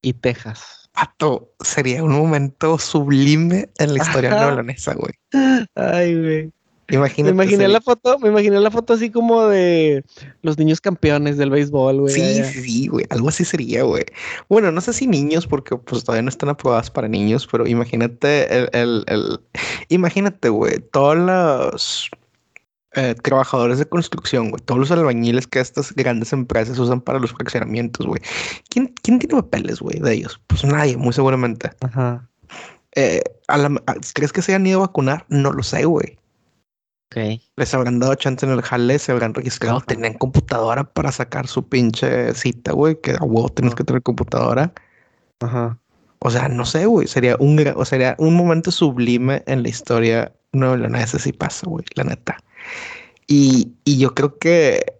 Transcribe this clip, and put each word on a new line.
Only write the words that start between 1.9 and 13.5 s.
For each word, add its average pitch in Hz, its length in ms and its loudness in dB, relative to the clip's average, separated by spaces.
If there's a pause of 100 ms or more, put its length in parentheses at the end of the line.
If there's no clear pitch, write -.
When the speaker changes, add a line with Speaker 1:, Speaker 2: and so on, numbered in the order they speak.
Speaker 2:
un 156 100 2
momento 151 640 0
sublime 151 920 2 (100)
en 147 160 2
la 135 80 0
historia 127 280 0
Speaker 1:
Ajá. 208 140 4
Speaker 2:
neoleonesa, 127 480 -4
güey. - 200 -8 (640)
Speaker 1:
Ay, 175 460 0
güey. 160 300 -2 (380)
Speaker 2:
Imagínate, 139 440 2
Speaker 1:
Me 185 100 4
imaginé 202 200 4
Speaker 2:
sería 196 100 6
Speaker 1:
la 226 80 4
foto, 247 380 2
me 233 100 2
imaginé 208 300 4
la 214 100 4
foto 226 240 0
así 226 160 0
como 233 380 4
de 170 560 4 (380)
los 156 160 -2
niños 156 240 4
campeones 147 560 0
del 139 120 0
béisbol, 139 520 2
güey, 139 120 0
Speaker 2:
Sí, 160 80 0
Speaker 1:
allá. 202 240 0
Speaker 2:
sí, 135 160 -8
sí, 127 260 -2
güey. - 220 -2
Algo 120 200 0
así 170 160 -2
sería, 127 380 -2